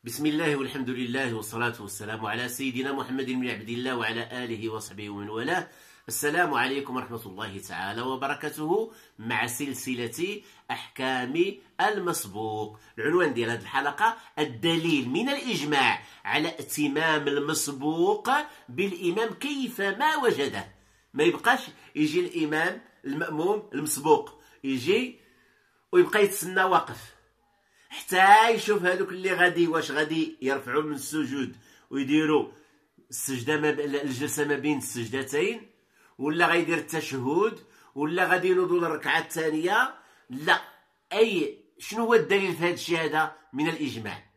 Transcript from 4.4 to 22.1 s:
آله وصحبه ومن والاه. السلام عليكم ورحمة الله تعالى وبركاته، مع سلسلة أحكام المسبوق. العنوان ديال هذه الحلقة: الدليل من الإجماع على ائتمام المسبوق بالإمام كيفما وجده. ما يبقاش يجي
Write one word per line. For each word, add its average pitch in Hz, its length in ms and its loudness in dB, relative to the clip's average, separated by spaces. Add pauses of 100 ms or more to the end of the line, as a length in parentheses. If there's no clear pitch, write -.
آله 113 260 -6
وصحبه 104 400 -10
ومن 104 200 -8
والاه. 139 380 -4 (400)
السلام 151 460 0
عليكم 131 420 -2
ورحمة 117 300 -8
الله 98 340 -10
تعالى 95 420 -8
وبركاته، 147 880 -4 (280)
مع 113 280 -2
سلسلة 131 920 -6 (300)
أحكام 131 840 -2 (260)
المسبوق. 110 1000 -2 (200)
العنوان 156 340 2
ديال 117 160 0
هذه 113 120 -2
الحلقة: 143 560 0 (220)
الدليل 151 720 0
من 208 200 0
الإجماع 147 760 0 (220)
على 147 220 0
ائتمام 151 800 0
المسبوق 151 1040 0 (400)
بالإمام 190 640 -2
كيفما 277 840 -2
وجده. 139 520 0 (460)
ما 143 100 2
يبقاش 226 360 4 (360)
يجي 151 240 2